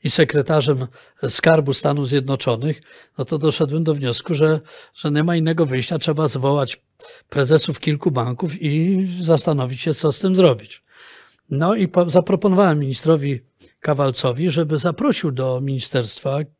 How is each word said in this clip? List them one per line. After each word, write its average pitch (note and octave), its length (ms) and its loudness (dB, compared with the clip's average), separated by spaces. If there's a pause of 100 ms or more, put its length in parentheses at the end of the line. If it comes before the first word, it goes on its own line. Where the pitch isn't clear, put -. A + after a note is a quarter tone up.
i C#3+ 60 0
sekretarzem C#3+ 760 2 (420)
Skarbu D3 460 2
Stanów C#3+ 340 -2
Zjednoczonych, C3+ 720 -2 (360)
no C3+ 60 -4
to D#3+ 140 -4
doszedłem D#3 460 0
do D#3 100 2
wniosku, C#3 400 -4
że, D#3 260 2 (340)
że - 160 -6
nie D3+ 140 2
ma F3 120 2
innego D#3+ 300 2
wyjścia, C3 320 -2
trzeba D#3 300 0
zwołać C#3 520 -2 (480)
prezesów C#3+ 520 0
kilku D3+ 300 0
banków C3 520 -4
i E3+ 440 0 (160)
zastanowić C#3+ 580 0
się, D#3 140 -2
co D3+ 180 0
z - 60 -6
tym F#3+ 180 0
zrobić. D3+ 460 2 (680)
No E3 240 2
i G#3 140 0
po-, F3 200 2
zaproponowałem F3+ 720 4
ministrowi C#3 600 0 (400)
Kawalcowi, C#3 680 0
żeby D#3 280 0
zaprosił F3 520 -2
do B2+ 300 -4
ministerstwa C3+ 800 -4 (220)